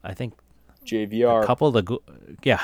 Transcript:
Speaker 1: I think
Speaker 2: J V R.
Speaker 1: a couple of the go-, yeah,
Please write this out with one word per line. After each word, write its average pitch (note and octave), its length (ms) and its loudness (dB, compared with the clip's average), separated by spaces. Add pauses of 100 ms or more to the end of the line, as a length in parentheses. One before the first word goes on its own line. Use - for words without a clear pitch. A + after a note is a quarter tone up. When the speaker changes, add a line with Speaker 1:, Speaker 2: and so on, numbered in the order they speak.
Speaker 1:
I F#2+ 100 -12
think A2+ 220 -10 (500)
Speaker 2:
J A2 220 -4
V A2 180 0
R. A#2 180 4
Speaker 1:
a G#2 40 2
couple B2 220 2
of B2+ 60 2
the G#2+ 80 2
go-, G#2+ 200 -8 (400)
yeah, B2 220 2